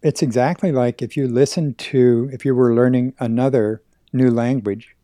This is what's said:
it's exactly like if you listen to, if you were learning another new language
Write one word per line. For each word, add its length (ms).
it's 220
exactly 480
like 320
if 120
you 120
listen 480
to, 580
if 100
you 120
were 180
learning 460
another 600
new 160
language 640